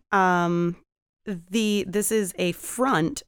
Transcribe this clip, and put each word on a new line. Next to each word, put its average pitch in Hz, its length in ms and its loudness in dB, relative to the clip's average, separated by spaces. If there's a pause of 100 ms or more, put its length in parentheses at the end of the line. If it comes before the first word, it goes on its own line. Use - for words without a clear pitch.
(140)
Um, 175 640 2 (480)
the, 208 600 -2
this 202 240 -2
is 208 260 0
a 180 160 0
front 233 760 -2